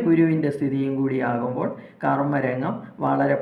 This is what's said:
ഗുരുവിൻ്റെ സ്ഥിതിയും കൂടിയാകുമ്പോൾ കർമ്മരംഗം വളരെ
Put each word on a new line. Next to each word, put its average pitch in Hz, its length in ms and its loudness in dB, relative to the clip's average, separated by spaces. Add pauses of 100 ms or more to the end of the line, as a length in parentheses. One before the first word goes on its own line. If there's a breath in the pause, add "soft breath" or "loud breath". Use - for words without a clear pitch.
ഗുരുവിൻ്റെ 160 500 4
സ്ഥിതിയും 135 420 0
കൂടിയാകുമ്പോൾ 127 720 -2 (360 loud breath)
കർമ്മരംഗം 139 720 0 (300 loud breath)
വളരെ 139 380 2